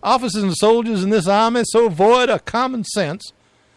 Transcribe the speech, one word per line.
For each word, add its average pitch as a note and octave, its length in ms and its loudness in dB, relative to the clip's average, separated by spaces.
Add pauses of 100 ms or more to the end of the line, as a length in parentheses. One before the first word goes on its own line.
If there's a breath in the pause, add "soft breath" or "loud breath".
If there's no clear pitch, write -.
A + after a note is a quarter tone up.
Officers A3+ 400 -2
and F#3 140 -2
soldiers A3 480 2
in F#3+ 60 -2
this G3+ 180 0
army A3+ 360 2
so A#3 240 2
void A3+ 420 2
of G#3+ 140 -2
common B3 400 -4
sense. F3+ 480 -6 (440 soft breath)